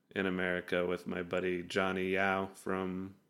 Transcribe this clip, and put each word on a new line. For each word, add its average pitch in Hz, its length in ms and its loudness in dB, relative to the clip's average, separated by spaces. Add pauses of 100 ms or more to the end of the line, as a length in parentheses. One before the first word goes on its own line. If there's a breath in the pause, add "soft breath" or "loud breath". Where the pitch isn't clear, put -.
(160)
in 98 120 2
America 90 580 0
with 90 220 -2
my 90 160 -4
buddy 90 400 0
Johnny 92 480 0
Yao 95 440 2
from 95 580 -4 (160)